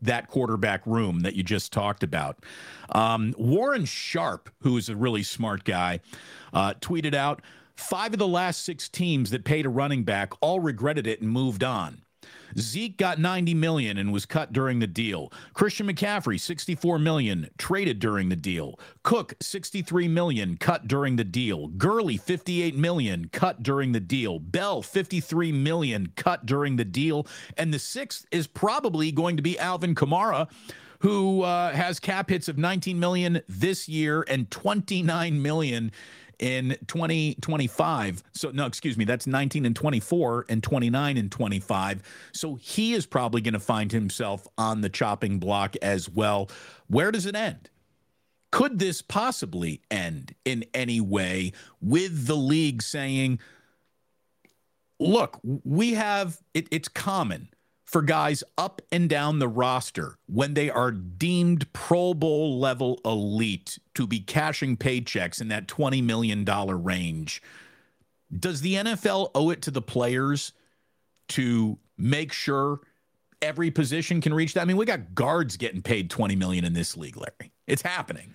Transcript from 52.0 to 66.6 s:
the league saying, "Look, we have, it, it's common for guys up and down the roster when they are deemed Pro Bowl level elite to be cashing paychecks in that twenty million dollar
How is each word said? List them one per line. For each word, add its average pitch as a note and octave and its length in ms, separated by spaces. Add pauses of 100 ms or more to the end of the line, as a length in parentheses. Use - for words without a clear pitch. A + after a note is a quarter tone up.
the D3+ 100
league C#3+ 460
saying, C3+ 560 (1600)
"Look, G3+ 460
we D3+ 480
have, G3+ 460 (140)
it, D#3+ 200
it's D#3 160
common B2 640 (340)
for - 180
guys D3+ 400 (160)
up F#3 320
and F3 180
down D3 300
the C3 80
roster B2 800
when C#3 280
they D3 140
are B2 220
deemed C#3+ 840
Pro F3+ 400
Bowl D3+ 460
level B2+ 460
elite G#2+ 720 (160)
to C3 100
be A2+ 140
cashing C#3+ 580
paychecks A2+ 640
in A2+ 80
that G#2+ 200
twenty C3+ 340
million A2+ 420
dollar G2 320